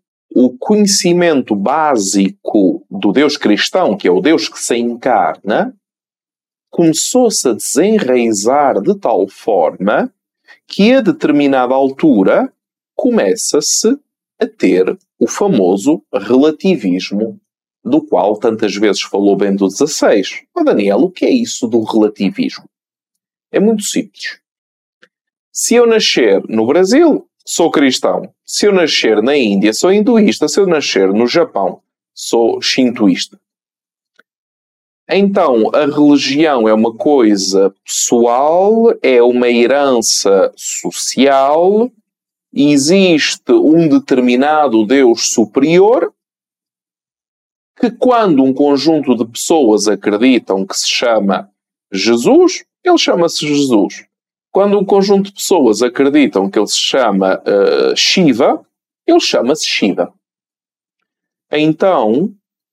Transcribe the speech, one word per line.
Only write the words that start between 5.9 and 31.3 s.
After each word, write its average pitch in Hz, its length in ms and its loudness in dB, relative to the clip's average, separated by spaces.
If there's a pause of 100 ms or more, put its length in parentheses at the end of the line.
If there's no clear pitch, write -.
começou-se 185 760 0
a 123 60 -2
desenraizar 123 1300 0
de 180 180 -2
tal 98 300 -2
forma 101 840 -2 (560)
que 226 280 2
a 269 80 2
determinada 143 720 0
altura 135 760 2 (460)
começa-se 196 1040 -2 (420)
a 240 60 -4
ter - 520 -2 (220)
o - 80 0
famoso 127 840 0
relativismo 110 1300 -2 (460)
do 254 160 0
qual 101 360 -2
tantas 110 400 -2
vezes 101 260 0
falou 101 340 0
Bento 98 300 0
dezesseis. 139 760 -2 (120)
Ó 349 80 -2
Daniel, 208 360 0
o 349 120 0
que 311 140 -8
é - 60 2
isso 240 360 -2
do 113 160 -2
relativismo? 104 840 -2 (840)
É - 80 -2
muito 214 240 0
simples. - 580 -10 (1120)
Se - 220 -2
eu 240 120 4
nascer 170 640 2
no 110 180 -2
Brasil, 190 600 2 (160)
sou - 260 -2
cristão. 110 600 -2 (120)
Se - 220 -4
eu 208 60 2
nascer 131 500 0
na 139 140 0
Índia, 104 360 0
sou 175 200 0
hinduísta. 208 560 0
Se 202 120 -2
eu 196 60 2
nascer 139 460 0
no 113 140 0
Japão, 120 560 -2 (320)